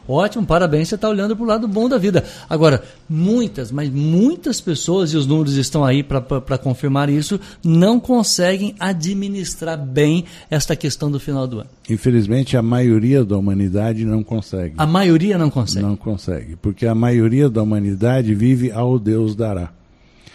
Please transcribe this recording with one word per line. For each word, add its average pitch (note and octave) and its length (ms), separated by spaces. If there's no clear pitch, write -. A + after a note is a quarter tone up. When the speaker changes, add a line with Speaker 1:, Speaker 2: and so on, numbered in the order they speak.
Speaker 1:
ótimo, F#3 380
parabéns, D#3+ 420
você G#3+ 100
tá G#3+ 120
olhando G#3 260
pro A3+ 80
lado A3+ 240
bom A3 220
da C4 80
vida. F3+ 260
Agora, D#3 360
muitas, E3+ 600
mas C#3+ 200
muitas F3+ 720
pessoas, E3+ 500
e D#3+ 60
os C#3 100
números C#3+ 300
estão C#3+ 260
aí C3+ 200
pra, C3+ 180
pra, C3+ 180
pra C3 180
confirmar C#3 520
isso, D3+ 280
não F3+ 380
conseguem G3+ 800
administrar F#3 960
bem D3 460
esta D#3 240
questão D3 380
do C#3 80
final C3+ 260
do A#2+ 140
ano. - 100
Speaker 2:
Infelizmente, A#2 680
a A#2+ 60
maioria A#2+ 640
da G2 120
humanidade G2+ 680
não A2 180
consegue. F#2 540
Speaker 1:
A D#3 100
maioria F3+ 500
não D#3 120
consegue? G2+ 360
Speaker 2:
Não G2+ 120
consegue, E2+ 580
porque G#2 320
a A2+ 80
maioria A#2+ 540
da A2 120
humanidade G#2+ 720
vive B2 380
ao B2 260
Deus A2 380
dará. G2 340